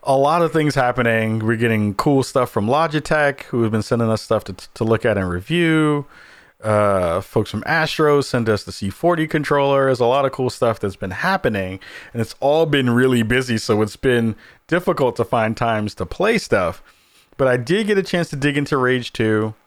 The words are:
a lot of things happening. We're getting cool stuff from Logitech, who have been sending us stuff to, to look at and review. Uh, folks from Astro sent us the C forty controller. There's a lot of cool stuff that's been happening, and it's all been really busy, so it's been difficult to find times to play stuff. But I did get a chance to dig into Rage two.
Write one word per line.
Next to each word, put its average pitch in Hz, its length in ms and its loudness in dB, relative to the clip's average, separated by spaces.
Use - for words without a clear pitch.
a 135 140 2
lot 147 260 4
of 160 100 0
things 151 220 2
happening. 117 640 0
We're 113 160 0
getting 110 380 0
cool 139 280 2
stuff 123 280 0
from 104 160 -2
Logitech, 147 760 0
who 120 180 -2
have 110 100 0
been 110 100 0
sending 117 280 0
us 110 120 -2
stuff 110 220 0
to, 95 100 -10
to - 300 -8
look 110 200 0
at 110 120 2
and 95 120 -2
review. 151 800 0
Uh, 101 580 2
folks 107 300 -2
from 107 160 -6
Astro 156 560 2
sent 117 260 -2
us 104 160 0
the - 80 -14
C - 160 -6
forty 165 380 0
controller. 139 580 0
There's 131 160 2
a 120 60 4
lot 135 180 2
of 131 80 0
cool 127 160 -2
stuff 117 320 -2
that's 98 160 -6
been 98 140 -8
happening, 101 680 -4
and 117 100 -4
it's - 180 -8
all 151 240 2
been 139 260 0
really 123 320 2
busy, 123 360 0
so 107 240 0
it's 104 140 -4
been 117 380 0
difficult 160 500 0
to 117 80 0
find 113 300 0
times 110 420 -2
to - 100 -6
play 214 320 0
stuff. 92 440 -2
But 139 100 0
I 127 120 2
did 175 280 0
get 202 120 0
a 190 40 -2
chance 175 280 -2
to 151 60 -8
dig 139 200 0
into 143 220 -2
Rage 127 340 0
two. 110 420 0